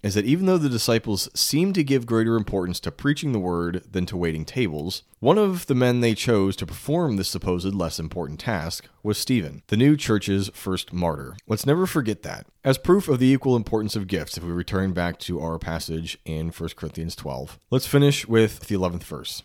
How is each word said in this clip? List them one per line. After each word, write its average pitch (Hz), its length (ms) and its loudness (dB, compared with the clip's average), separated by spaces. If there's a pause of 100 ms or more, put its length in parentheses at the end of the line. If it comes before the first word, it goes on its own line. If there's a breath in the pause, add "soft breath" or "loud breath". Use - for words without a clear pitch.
is 101 120 0
that 101 100 2
even 165 220 2
though 185 100 6
the 147 140 2
disciples 113 640 0
seem 185 400 2
to 175 100 2
give 135 220 2
greater 113 300 2
importance 92 440 -2
to 82 100 -6
preaching 143 420 -2
the 113 60 0
word 87 520 -2
than 95 160 -2
to 95 100 -8
waiting 80 300 -2
tables, 87 560 -4 (160)
one 143 180 4
of 190 300 0
the 139 80 2
men 123 260 4
they 117 140 4
chose 98 420 2
to 90 100 -6
perform 139 500 -2
this 95 120 -2
supposed 95 460 -2
less 85 240 -4
important 78 420 -8
task 92 480 -6 (140)
was 104 160 -2
Stephen, 87 480 -2
the - 100 0
new 139 180 6
church's 101 600 0
first - 360 -6
martyr. 82 460 -4 (100)
Let's - 200 -2
never 160 200 2
forget 113 360 -2
that. - 240 -12 (180)
As 135 140 4
proof 185 300 4
of 135 100 4
the 127 120 6
equal 131 260 4
importance 110 380 -2
of 101 120 -4
gifts, 87 320 -4
if 85 60 -8
we 85 80 -4
return 92 400 0
back 87 280 -2
to 85 200 -4
our 82 180 -4
passage 82 640 -6
in 80 260 -4
First - 260 -8
Corinthians 82 380 -8
twelve, 67 440 -8 (120)
let's 131 160 2
finish 143 400 4
with 113 420 2
the 104 60 0
eleventh 90 300 -2
verse - 400 -12